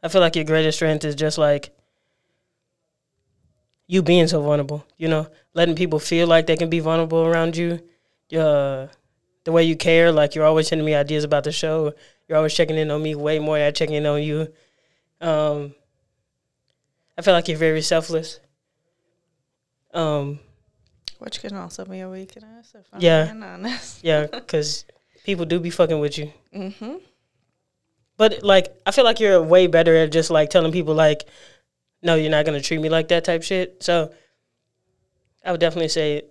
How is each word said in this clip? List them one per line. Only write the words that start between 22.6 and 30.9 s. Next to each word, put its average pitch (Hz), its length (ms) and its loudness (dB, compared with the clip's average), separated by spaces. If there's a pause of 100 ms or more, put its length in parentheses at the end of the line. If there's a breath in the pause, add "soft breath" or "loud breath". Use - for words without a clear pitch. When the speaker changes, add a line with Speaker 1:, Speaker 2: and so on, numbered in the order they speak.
Speaker 2:
if - 180 -20
I'm - 80 -20
Speaker 1:
Yeah. 165 260 4
Speaker 2:
being 220 180 -12
honest. 196 600 -14
Speaker 1:
Yeah, 151 240 0
Speaker 2:
<laughs> 233 200 -14
Speaker 1:
'cause 151 380 -6 (380)
people 175 220 -4
do 170 140 -2
be 170 100 -6
fucking 165 300 0
with 147 180 -4
you. 151 160 -12 (200)
Speaker 2:
Mm-hmm. 202 420 -14 (1200)
Speaker 1:
But, 214 260 2
like, 196 320 4 (100)
I - 60 0
feel 269 140 4
like 226 140 2
you're 196 220 4
way 175 260 6
better 165 280 4
at 160 160 2
just, 160 180 0
like, 156 200 2
telling 165 220 2
people, 156 240 -2